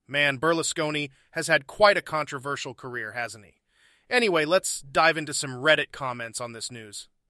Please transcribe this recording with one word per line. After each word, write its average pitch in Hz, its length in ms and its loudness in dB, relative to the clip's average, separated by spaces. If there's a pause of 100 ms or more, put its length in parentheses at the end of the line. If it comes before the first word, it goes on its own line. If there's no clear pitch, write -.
Man, 139 320 0
Berlusconi 151 720 -2 (220)
has 160 160 -6
had 156 200 4
quite 202 300 6
a 170 40 -2
controversial 143 720 -6
career, 117 400 -10
hasn't 113 320 -8
he? - 160 -20 (480)
Anyway, 196 360 2
let's 185 360 2
dive 160 360 4
into 151 160 -6
some 139 180 -4
Reddit 147 400 2
comments 120 500 -8
on 120 100 -10
this 113 180 -10
news. 110 380 -16 (220)